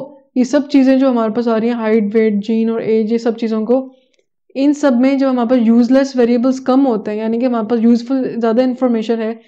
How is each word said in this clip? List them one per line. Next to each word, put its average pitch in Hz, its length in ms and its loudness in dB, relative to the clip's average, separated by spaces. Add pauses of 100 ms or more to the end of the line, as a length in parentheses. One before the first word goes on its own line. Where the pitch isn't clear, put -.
(360)
ये 254 80 2
सब 285 240 0
चीज़ें 262 300 4
जो 269 120 2
हमारे 226 220 0
पास 240 160 -4
आ 226 80 0
रही 226 140 0
हैं, 240 60 -2
हाइट, 220 380 0
वेट, 220 220 2
जीन 226 340 -2
और 226 140 -4
एज, 220 280 0
ये 233 60 2
सब 226 180 -4
चीज़ों 220 300 -4
को, 254 140 0 (720)
इन 277 200 2
सब 269 260 0
में 269 180 2
जो 269 100 0
हमारे 247 200 0
पास 247 180 2
यूजलेस 254 500 2
वेरिएबल्स 247 460 0
कम 269 240 2
होते 214 240 -2
हैं, 208 80 -6
यानी 226 200 -4
कि 254 80 0
हमारे 233 200 -2
पास 233 140 -2
यूजफुल 233 500 0
ज़्यादा 226 320 0
इन्फॉर्मेशन 240 580 -2
है, 226 280 -6